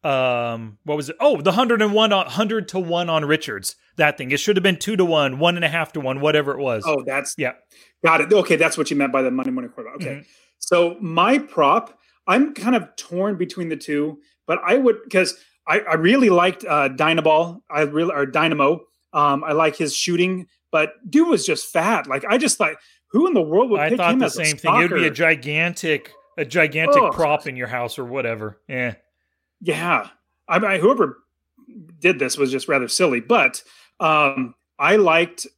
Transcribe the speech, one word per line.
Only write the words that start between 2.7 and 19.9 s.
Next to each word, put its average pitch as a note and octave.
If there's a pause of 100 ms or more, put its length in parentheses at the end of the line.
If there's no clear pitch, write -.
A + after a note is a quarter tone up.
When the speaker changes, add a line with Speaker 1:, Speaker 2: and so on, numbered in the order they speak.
Speaker 1:
one E3+
on D#3+
Richards. C#3+ (220)
That D3+
thing. B2+
It C#3
should G#3
have F#3
been F#3
two G#3+
to F#3+
one, D3
one E3+
and E3+
a -
half D#3
to D#3
one, C3+
whatever D3
it C3+
was. A#2
Speaker 2:
Oh, C#3+
that's C3+
Speaker 1:
Yeah. B2+ (500)
Speaker 2:
Got D#3+
it. D#3+
Okay, G3+
that's D#3
what C#3+
you D3
meant C#3
by C3+
the C3
Monday C3
morning B2
quarterback. B2
Okay. C3+
Speaker 1:
Mm-hmm. - (300)
Speaker 2:
So F3
my F#3+
prop, F3 (260)
I'm C#4
kind A#3
of F3
torn F#3+
between F3
the D#3+
two, D3 (280)
but E3+
I G3
would, A#3+ (120)
'cause F#3 (300)
I, E3
I E3+
really G#3+
liked, F3+
uh, D3
Dynaball. D#3
I D3+
really, D#3+
or C#3+
Dynamo. D3+ (260)
Um, D3
I D#3
like D#3
his D3+